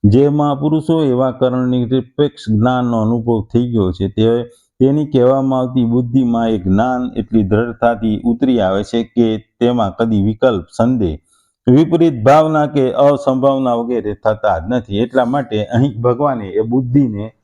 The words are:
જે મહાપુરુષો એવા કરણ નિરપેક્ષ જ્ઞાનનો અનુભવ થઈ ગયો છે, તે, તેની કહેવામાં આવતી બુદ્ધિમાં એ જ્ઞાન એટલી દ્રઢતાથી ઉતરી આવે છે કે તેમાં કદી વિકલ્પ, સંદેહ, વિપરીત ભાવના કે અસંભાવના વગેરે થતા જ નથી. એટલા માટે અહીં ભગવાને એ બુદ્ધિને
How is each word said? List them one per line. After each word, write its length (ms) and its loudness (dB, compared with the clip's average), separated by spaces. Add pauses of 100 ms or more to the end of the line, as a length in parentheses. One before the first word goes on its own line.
જે 260 4
મહાપુરુષો 720 0
એવા 280 0
કરણ 360 -2
નિરપેક્ષ 800 -4
જ્ઞાનનો 520 0
અનુભવ 420 -2 (100)
થઈ 180 0
ગયો 200 0
છે, 160 -4
તે, 360 0 (360)
તેની 260 2
કહેવામાં 540 2
આવતી 260 -2
બુદ્ધિમાં 640 0
એ 80 0
જ્ઞાન 600 0
એટલી 260 0
દ્રઢતાથી 800 -2
ઉતરી 360 0
આવે 240 0
છે 200 -2
કે 340 0
તેમાં 580 -2
કદી 280 0
વિકલ્પ, 420 0 (120)
સંદેહ, 400 0 (500)
વિપરીત 560 2
ભાવના 420 4
કે 280 0
અસંભાવના 800 0
વગેરે 400 -4
થતા 460 -2
જ 100 -8
નથી. 280 -4
એટલા 280 0
માટે 400 -4
અહીં 360 -2
ભગવાને 460 -2
એ 140 -2
બુદ્ધિને 680 -2 (120)